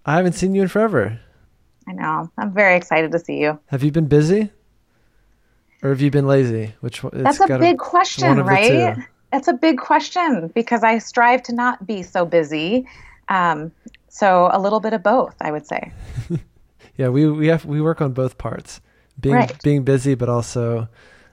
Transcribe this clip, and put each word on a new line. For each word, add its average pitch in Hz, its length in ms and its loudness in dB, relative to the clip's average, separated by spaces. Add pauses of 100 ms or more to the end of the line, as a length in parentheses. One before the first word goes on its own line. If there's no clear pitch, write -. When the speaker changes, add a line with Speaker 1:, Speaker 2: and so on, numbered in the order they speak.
Speaker 1:
I 147 100 2
haven't 180 180 2
seen 190 200 -2
you 196 80 2
in 185 60 0
forever. 143 500 0 (720)
Speaker 2:
I 185 40 -10
know. 156 460 -4
I'm 208 160 -6
very 190 220 4
excited 160 340 -2
to 165 80 -2
see 147 200 -8
you. 151 280 -2
Speaker 1:
Have 131 160 -6
you 147 80 2
been 156 160 0
busy? 160 440 2 (1300)
Or 139 100 -2
have 135 100 -2
you 143 100 2
been 139 160 2
lazy? 117 540 2
Which - 240 -10
one? 127 100 -10
Speaker 2:
That's 277 220 0
Speaker 1:
It's 392 80 2
Speaker 2:
a 370 40 6
Speaker 1:
gotta - 140 0
Speaker 2:
big 349 140 2
Speaker 1:
be - 80 -8
Speaker 2:
question, 370 420 0
Speaker 1:
one 277 140 4
of 185 60 0
the 190 40 2
Speaker 2:
right? 214 460 2
Speaker 1:
two. 254 60 -10 (280)
Speaker 2:
That's 277 160 -4
a 339 60 2
big 320 260 0
question 294 760 0
because 233 280 -2
I 226 160 4
strive 247 460 2
to 240 100 -8
not 240 320 -4
be 202 160 -6
so 175 220 -2
busy. 165 640 0 (400)
Um, 170 420 0 (380)
so 180 440 4
a 190 60 2
little 196 220 0
bit 220 120 -4
of 214 120 -2
both, 220 360 0
I 156 120 -6
would 151 140 -8
say. - 260 -8 (380)
Speaker 1:
<laughs> 165 100 -4 (560)
Yeah, 127 140 0
we, 151 200 2
we 151 160 -2
have, 160 180 2
we 151 160 -4
work 160 200 0
on 139 120 -2
both 127 260 -4
parts. - 420 -12 (400)
Being, 135 160 2
Speaker 2:
Right. - 260 0
Speaker 1:
being 147 220 2
busy, 135 320 2
but 120 120 -2
also, 117 600 -4 (440)